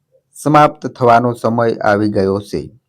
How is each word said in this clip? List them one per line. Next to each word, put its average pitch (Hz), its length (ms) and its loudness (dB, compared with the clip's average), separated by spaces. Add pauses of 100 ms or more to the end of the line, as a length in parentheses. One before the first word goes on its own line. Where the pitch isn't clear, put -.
(340)
સમાપ્ત 147 540 0
થવાનો 120 460 2
સમય 117 420 -2
આવી 107 340 0
ગયો 98 300 -2
છે. - 500 -12